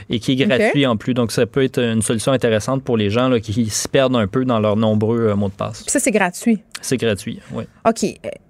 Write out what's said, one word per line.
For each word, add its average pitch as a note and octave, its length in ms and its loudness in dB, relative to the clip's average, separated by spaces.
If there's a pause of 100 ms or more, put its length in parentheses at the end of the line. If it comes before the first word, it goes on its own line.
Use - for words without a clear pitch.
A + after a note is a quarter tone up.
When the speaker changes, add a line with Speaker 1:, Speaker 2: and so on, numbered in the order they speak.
Speaker 1:
et B2 100 -2
qui C#3 140 0
est C3 100 0
Speaker 2:
Ok. - 60 2
Speaker 1:
gratuit C#3+ 360 2
en A#2+ 120 2
plus. B2+ 160 -4
Donc, A#2 180 0
ça B2+ 140 2
peut C3+ 180 0
être C3 180 -2
une A2+ 200 0
solution A#2 320 0
intéressante B2 500 0
pour B2 140 0
les G#2 120 2
gens, B2 200 2
là, B2 100 2
qui, G#2 140 -6
qui A2+ 160 0
s'y - 180 -4
perdent C3 300 2
un G#2+ 100 2
peu C3 160 -2
dans B2 160 2
leurs G#2+ 160 2
nombreux, A2 520 2
euh, G#2 80 2
mots G2+ 140 -2
de F#2+ 40 -10
passe. G#2+ 300 -8
Speaker 2:
Puis - 80 -8
ça, D4 80 0
c'est B3 120 0
gratuit. G3 500 0 (200)
Speaker 1:
C'est - 160 -2
gratuit, G#2+ 420 -2 (140)
oui. A2+ 100 -8 (240)
Speaker 2:
OK. A3+ 160 0
Euh, - 260 -6 (200)